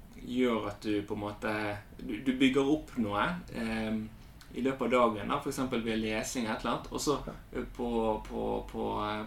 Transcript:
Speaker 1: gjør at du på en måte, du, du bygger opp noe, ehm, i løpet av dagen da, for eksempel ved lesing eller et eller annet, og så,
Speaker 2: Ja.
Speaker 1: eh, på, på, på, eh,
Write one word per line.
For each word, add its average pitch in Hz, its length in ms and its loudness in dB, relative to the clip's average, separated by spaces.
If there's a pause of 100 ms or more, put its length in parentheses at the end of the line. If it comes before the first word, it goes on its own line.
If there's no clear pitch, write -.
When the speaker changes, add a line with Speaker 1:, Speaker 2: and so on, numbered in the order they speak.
(240)
Speaker 1:
gjør 120 460 2
at - 120 -10
du 104 220 2
på 104 100 -4
en 104 60 -4
måte, 104 320 -2 (460)
du, 123 160 -4 (100)
du 131 160 2
bygger 135 320 6
opp 156 260 0
noe, 104 280 4 (280)
ehm, 110 520 -2 (480)
i 123 80 -4
løpet 135 260 2
av 117 40 0
dagen 113 380 4
da, 139 100 0
for 143 120 -4
eksempel 123 320 0
ved 110 160 0
lesing 110 460 -2
eller 110 100 -2
et - 80 -6
eller 120 100 0
annet, 151 180 -4
og - 100 -2
så, 143 160 2 (100)
Speaker 2:
Ja. 131 60 -6 (260)
Speaker 1:
eh, 123 60 -4 (100)
på, 120 140 -2 (400)
på, 117 160 -4 (260)
på, 110 160 -2 (160)
eh, 107 240 -2